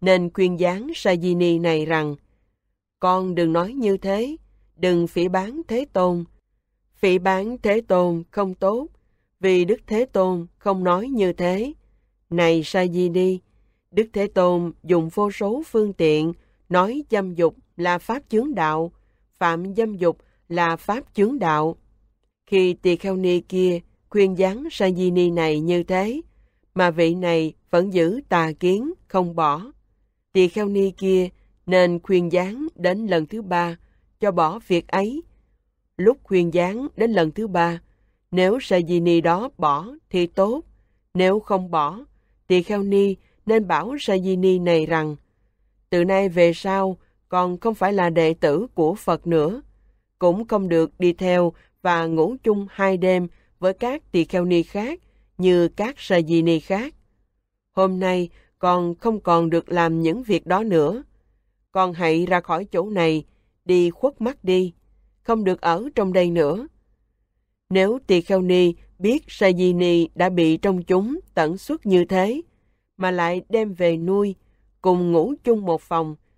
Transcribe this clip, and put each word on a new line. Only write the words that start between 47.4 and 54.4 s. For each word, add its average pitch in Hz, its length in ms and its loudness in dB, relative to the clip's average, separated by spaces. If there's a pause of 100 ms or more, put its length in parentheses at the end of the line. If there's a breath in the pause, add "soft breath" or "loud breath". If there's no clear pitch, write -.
không 226 160 -4
phải 196 180 -2
là 180 180 2
đệ 165 240 2
tử 165 400 0
của 165 200 0
Phật 170 320 -4
nữa, 170 360 0 (560)
cũng 180 280 2
không 202 220 -2
được 165 320 0
đi 175 120 2
theo 180 400 0 (300 soft breath)
và 165 240 0
ngủ 165 360 0
chung 202 280 0
hai 196 260 0
đêm 180 320 0 (300)
với 185 140 0
các 247 400 -6
Tỳ 170 120 2
Kheo 180 200 -2